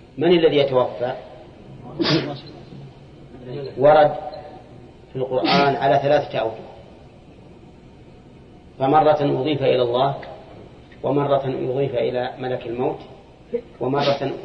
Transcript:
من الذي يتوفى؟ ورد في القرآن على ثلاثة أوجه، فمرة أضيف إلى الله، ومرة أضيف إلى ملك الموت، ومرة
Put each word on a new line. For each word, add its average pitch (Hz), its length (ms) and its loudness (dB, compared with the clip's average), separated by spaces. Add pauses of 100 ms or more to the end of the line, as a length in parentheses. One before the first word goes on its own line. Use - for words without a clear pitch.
(180)
من 170 140 4
الذي 160 240 4
يتوفى؟ 123 560 0 (2750)
ورد 147 360 6 (1000)
في - 40 -14
القرآن 131 600 2
على 139 260 2
ثلاثة 143 360 0
أوجه، 110 280 -6 (2000)
فمرة 143 640 4
أضيف 135 220 -2
إلى 127 200 2
الله، 127 320 0 (880)
ومرة 139 400 0 (280)
أضيف 135 240 -2
إلى 123 440 -2
ملك 127 280 -6
الموت، 123 320 -4 (840)
ومرة 139 520 -2 (120)